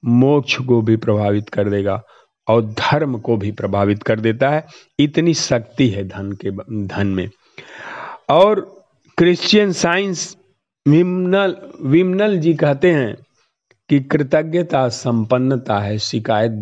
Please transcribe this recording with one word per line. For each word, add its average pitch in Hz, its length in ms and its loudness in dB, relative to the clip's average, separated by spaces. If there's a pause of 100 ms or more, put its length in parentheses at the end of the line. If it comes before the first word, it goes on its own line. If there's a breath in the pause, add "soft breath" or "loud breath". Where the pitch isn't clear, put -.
मोक्ष 135 520 2
को 127 260 2
भी 110 140 2
प्रभावित 104 520 -2
कर 104 200 -2
देगा 98 320 -2 (480 soft breath)
और 113 180 2
धर्म 131 520 -2
को 117 180 -2
भी 104 160 -4
प्रभावित 101 500 -2
कर 110 180 -2
देता 117 300 0
है। 156 140 -2 (340 loud breath)
इतनी 156 360 2
शक्ति 127 540 -2
है 98 200 -4
धन 98 240 -10
के 98 180 -8
ब-, 101 360 -8
धन 101 200 -4
में। 95 220 -4 (1000 loud breath)
और 196 320 4 (580)
क्रिश्चियन 185 540 4
साइंस 180 640 -2 (500)
विमनल, 180 680 2 (260)
विमनल 185 560 2
जी 160 160 2
कहते 147 360 2
हैं 135 260 0 (760)
कि 143 100 4
कृतज्ञता 156 880 0
संपन्नता 123 920 0
है, 101 200 -4
शिकायत 110 640 -2